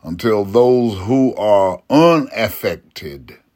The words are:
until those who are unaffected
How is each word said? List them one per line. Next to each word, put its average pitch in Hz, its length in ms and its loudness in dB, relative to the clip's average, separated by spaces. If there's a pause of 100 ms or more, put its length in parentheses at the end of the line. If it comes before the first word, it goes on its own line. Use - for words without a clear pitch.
until 101 420 -2
those 120 640 2
who 131 280 0
are 98 560 0
unaffected 107 1500 -2 (180)